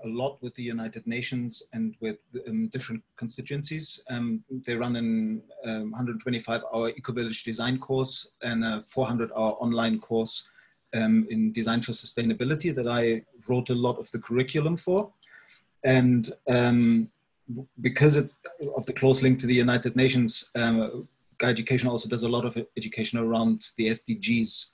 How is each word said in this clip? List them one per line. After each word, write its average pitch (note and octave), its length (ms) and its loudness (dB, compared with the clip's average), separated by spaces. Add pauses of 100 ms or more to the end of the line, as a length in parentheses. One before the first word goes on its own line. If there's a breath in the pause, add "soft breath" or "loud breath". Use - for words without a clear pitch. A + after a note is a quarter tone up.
a - 20 -8
lot B2 340 -4
with B2 140 -10
the B2+ 80 -12
United A2+ 460 -8
Nations A#2+ 520 -6 (120)
and A2+ 260 -4
with, A2 200 -6 (280)
um, A2 220 -2
different A#2 340 -8 (140)
constituencies. D3 920 -10
Um, A#2+ 340 -4 (200)
they A#2+ 120 -4
run A#2+ 180 -2
an, A2+ 480 -2 (220)
um, A2 280 -6
hundred A#2+ 280 -4
twenty-five A#2 420 -4 (100)
hour A2+ 180 0
eco-village A#2 520 -6
design A#2 360 -2
course C3 500 -4 (140)
and A#2 220 -2
a G#2+ 180 -2
four - 240 -2
hundred A#2 260 -2
hour A2 220 0
online A#2 440 0
course, - 500 -4 (460 soft breath)
um, A2 360 4
in A2 220 0
design A2+ 280 0
for B2 100 -6
sustainability B2 840 -2
that B2+ 140 -2
I A#2 360 2 (260)
wrote B2 220 0
a B2 40 2
lot A#2+ 240 0
of - 140 -10
the A#2 80 -6
curriculum D3 560 0
for. F#3+ 340 0 (720 soft breath)
And, B2 480 6 (180)
um, A#2+ 600 6 (720)
because D3 340 6
it's C#3+ 240 0 (380)
of - 100 -6
the C3 60 -6
close C3 280 4
link C3 200 6
to B2 60 -2
the B2 80 4
United A#2+ 420 2
Nations, B2+ 580 2
um, A#2 540 0 (300)
Gaia B2 120 2
Education A#2+ 380 2
also A#2 200 -2
does A2+ 140 -2
a A#2 60 0
lot A#2 160 2
of A#2 120 -4 (200)
education A2 420 -4
around A2+ 480 2 (100)
the A2+ 120 2
S A2+ 160 -2
D A2+ 100 -2
Gs. A2+ 600 -2